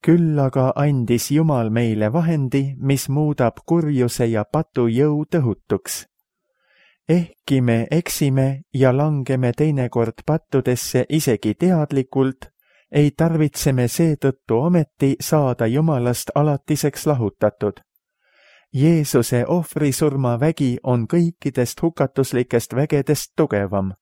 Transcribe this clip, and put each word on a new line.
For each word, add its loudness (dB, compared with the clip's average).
Küll 4
aga 0
andis 0
Jumal 0
meile 0
vahendi, -2
mis -2
muudab 0
kurjuse 0
ja -2
patu -2
jõu 0
tõhutuks. -2
Ehkki 0
me 0
eksime -2
ja 4
langeme 0
teinekord -2
pattudesse -2
isegi 0
teadlikult, -2
ei 4
tarvitse 0
me 2
seetõttu 0
ometi 2
saada 0
Jumalast 0
alatiseks -2
lahutatud. -2
Jeesuse 2
ohvrisurma -2
vägi 0
on -2
kõikidest -2
hukatuslikest -2
vägedest -2
tugevam. -2